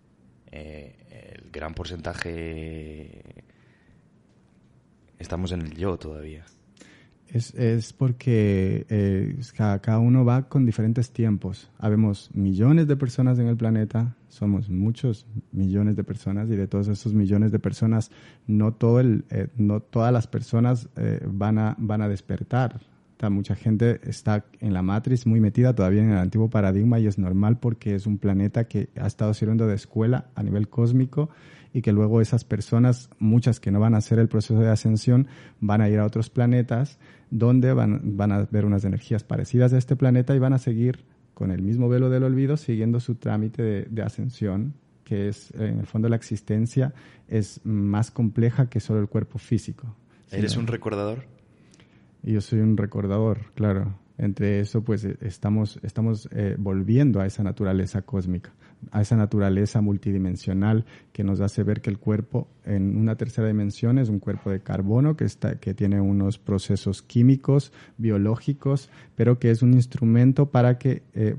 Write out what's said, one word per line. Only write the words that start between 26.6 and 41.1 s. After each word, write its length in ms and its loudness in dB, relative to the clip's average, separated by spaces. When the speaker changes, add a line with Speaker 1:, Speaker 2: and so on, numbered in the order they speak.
Speaker 2:
y 60 2
es 140 0
normal 400 2
porque 340 -4
es 140 -4
un 100 0
planeta 460 0
que 320 -4
ha 120 -6
estado 260 -2
sirviendo 340 0
de 80 0
escuela 600 -2
a 60 -6
nivel 280 -2
cósmico, 600 0
y 80 -2
que 100 0
luego 300 4
esas 240 0
personas, 640 0
muchas 400 2
que 120 -4
no 80 2
van 140 4
a 40 4
hacer 200 2
el 120 4
proceso 300 2
de 100 4
ascensión, 580 2
van 220 2
a 80 4
ir 100 2
a 60 2
otros 240 -2
planetas 680 0
donde 440 4
van, 440 0
van 140 0
a 140 0
ver 200 0
unas 200 0
energías 380 -2
parecidas 500 2
a 40 4
este 180 0
planeta 380 2
y 60 2
van 140 2
a 40 2
seguir 460 -2